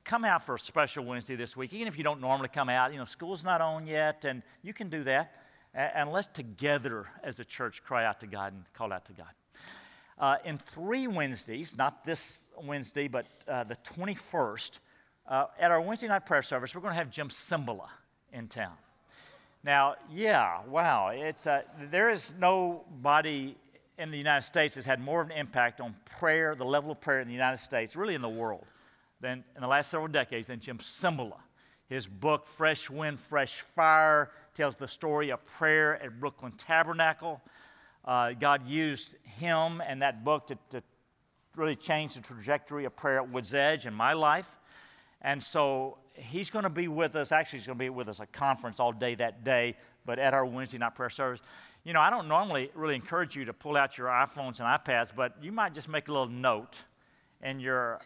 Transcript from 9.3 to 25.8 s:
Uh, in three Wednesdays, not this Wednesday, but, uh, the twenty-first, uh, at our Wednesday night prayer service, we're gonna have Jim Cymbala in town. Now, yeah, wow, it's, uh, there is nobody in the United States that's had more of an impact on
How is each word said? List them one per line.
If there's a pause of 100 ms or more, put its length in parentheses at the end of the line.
Uh,
in
three
Wednesdays,
not
this (140)
Wednesday,
but, (200)
uh,
the
twenty-first, (500)
uh, (120)
at
our
Wednesday
night
prayer
service,
we're
gonna
have
Jim
Cymbala (460)
in
town. (880)
Now, (160)
yeah,
wow,
it's,
uh, (300)
there
is
nobody (440)
in
the
United
States
that's
had
more
of
an
impact
on (240)